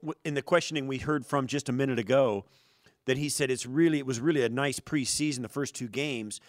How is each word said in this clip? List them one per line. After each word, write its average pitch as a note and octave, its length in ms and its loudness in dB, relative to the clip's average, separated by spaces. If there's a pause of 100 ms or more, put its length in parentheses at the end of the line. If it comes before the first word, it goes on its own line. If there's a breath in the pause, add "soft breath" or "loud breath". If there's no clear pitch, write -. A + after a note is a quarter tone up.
w-, D#3 120 -6 (120)
in D#3+ 80 -4
the C#3 100 -2
questioning D#3 440 0
we C3+ 100 -2
heard C3 280 -2
from C#3 220 0
just C#3 220 -4
a B2 40 0
minute C3 240 0
ago A2+ 480 4 (600 soft breath)
that B2+ 120 2
he D3 100 -2
said C#3 220 0
it's B2+ 160 -2
really, D3+ 320 4
it C#3 80 -2
was B2+ 140 -2
really C#3+ 240 2
a A#2 60 2
nice C3+ 300 0
preseason, C#3+ 640 -2
the A2+ 80 -6
first - 240 -4
two B2+ 140 -6
games, A2+ 600 -4